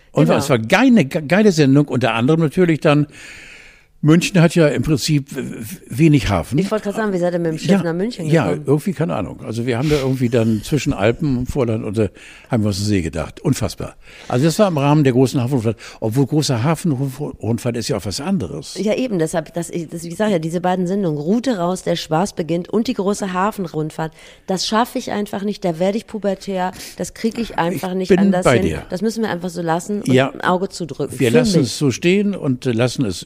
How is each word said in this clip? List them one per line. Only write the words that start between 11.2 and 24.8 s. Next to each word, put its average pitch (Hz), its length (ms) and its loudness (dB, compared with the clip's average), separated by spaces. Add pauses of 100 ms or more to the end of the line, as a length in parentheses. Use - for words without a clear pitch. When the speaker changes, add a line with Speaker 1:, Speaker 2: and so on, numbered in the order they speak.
Speaker 1:
und 123 100 -4
Vorland 117 360 -2
und, 107 140 -4
äh, 107 100 2 (420)
haben 113 140 0
wir 104 40 2
uns 98 100 -2
den 101 80 -4
See 104 160 0
gedacht. 80 400 -6
Unfassbar. - 560 -4 (320)
Also 123 160 2
das 165 120 0
war 208 120 4
im 165 80 -2
Rahmen 147 260 4
der 135 80 4
großen 131 300 2
Hafenrundfahrt. 117 340 0 (240)
Obwohl 117 280 0
große 139 360 0
Hafenrundfahrt 135 1120 -4
ist 113 140 -6
ja - 80 0
auch 95 80 -6
was 101 160 -6
anderes. 139 580 -4
Speaker 2:
Ja, 214 160 0
eben, 240 240 -2
deshalb, 156 340 -2
das, 170 160 -6
das, 160 360 -8
ich 170 100 -10
sag 214 160 0
ja, 180 80 2
diese 165 220 -4
beiden 180 260 0
Sendungen, 175 320 -2
Route 220 380 0
raus, 180 260 -2
der 170 140 -2
Spaß 170 400 -2
beginnt 170 320 -4
und 226 180 0
die 254 60 -2
große 196 400 -2
Hafenrundfahrt, 165 800 -4 (340)
das 185 180 -2
schaffe 233 320 0